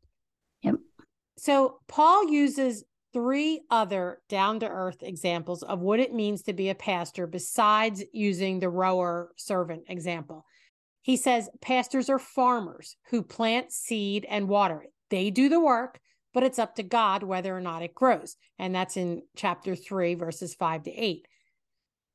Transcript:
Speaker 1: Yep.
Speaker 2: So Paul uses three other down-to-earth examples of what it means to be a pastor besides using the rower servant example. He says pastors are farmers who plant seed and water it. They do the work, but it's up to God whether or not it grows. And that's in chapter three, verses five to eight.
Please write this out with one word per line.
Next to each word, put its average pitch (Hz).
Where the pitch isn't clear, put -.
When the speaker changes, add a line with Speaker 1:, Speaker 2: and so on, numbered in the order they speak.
Speaker 1:
Yep. -
Speaker 2:
So 269
Paul 349
uses 277
three 285
other 190
down-to-earth 190
examples 170
of 185
what 208
it 254
means 208
to 202
be 190
a 190
pastor 175
besides 208
using 190
the 180
rower 180
servant 170
example. 165
He 254
says 240
pastors 254
are 262
farmers 247
who 233
plant 226
seed 208
and 202
water 190
it. -
They 196
do 254
the 330
work, 254
but 247
it's 254
up 220
to 214
God 202
whether 185
or 185
not 170
it 170
grows. -
And 185
that's 185
in 175
chapter 185
three, 175
verses 165
five 160
to 165
eight. 196